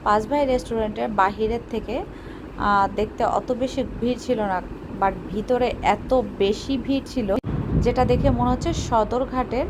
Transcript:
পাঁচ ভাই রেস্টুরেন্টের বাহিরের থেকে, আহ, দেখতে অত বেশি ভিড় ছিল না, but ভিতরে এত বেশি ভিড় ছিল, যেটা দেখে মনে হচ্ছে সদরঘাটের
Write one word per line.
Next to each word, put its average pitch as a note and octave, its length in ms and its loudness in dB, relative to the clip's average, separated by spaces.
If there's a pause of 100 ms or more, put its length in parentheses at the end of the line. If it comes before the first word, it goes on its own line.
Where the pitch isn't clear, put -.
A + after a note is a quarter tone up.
পাঁচ G#3+ 240 2
ভাই C#4+ 180 2
রেস্টুরেন্টের A#3 640 -2
বাহিরের G#3 520 2 (100)
থেকে, A3+ 340 -4 (540)
আহ, G3 380 2
দেখতে G#3+ 280 -2
অত - 280 0
বেশি B3+ 320 -2 (180)
ভিড় A#3+ 180 0
ছিল A#3 220 -2
না, F#3+ 200 0 (400)
but G3 100 4 (180)
ভিতরে A#3+ 520 0
এত B3 400 2 (160)
বেশি G3+ 400 0
ভিড় C4+ 280 0
ছিল, G3+ 300 0 (460)
যেটা A#3+ 240 4
দেখে B3 240 4
মনে B3 220 2
হচ্ছে C#4+ 220 0
সদরঘাটের B3 960 0